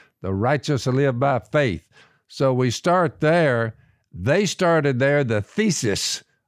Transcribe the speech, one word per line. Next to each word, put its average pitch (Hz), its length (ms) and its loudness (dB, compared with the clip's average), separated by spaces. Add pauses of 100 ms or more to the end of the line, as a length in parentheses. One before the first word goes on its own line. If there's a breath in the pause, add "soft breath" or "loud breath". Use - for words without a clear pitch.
(220 loud breath)
"The 95 100 -6
righteous 131 540 -2
live 131 320 0
by 135 220 0
faith." 127 480 -2 (400 soft breath)
So 135 260 0
we 127 160 2
start 175 500 0
there, 143 540 2 (400 soft breath)
they 143 320 0
started 156 540 0
there. 143 240 2
The 110 180 -2
thesis 143 800 -2 (260)